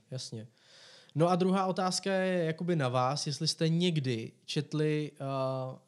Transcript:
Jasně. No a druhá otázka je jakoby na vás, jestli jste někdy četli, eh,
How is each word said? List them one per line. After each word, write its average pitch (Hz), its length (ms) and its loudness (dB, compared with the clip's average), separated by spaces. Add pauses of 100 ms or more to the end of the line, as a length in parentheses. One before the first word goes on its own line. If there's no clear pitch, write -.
(100)
Jasně. 123 360 -10 (680)
No 165 140 4
a 180 80 4
druhá 185 300 2
otázka 185 460 0
je 185 320 2
jakoby 170 320 0
na 135 120 2
vás, 127 380 0
jestli 151 220 -2
jste 160 200 0
někdy 151 640 0 (120)
četli, 151 720 -2
eh, 131 720 -4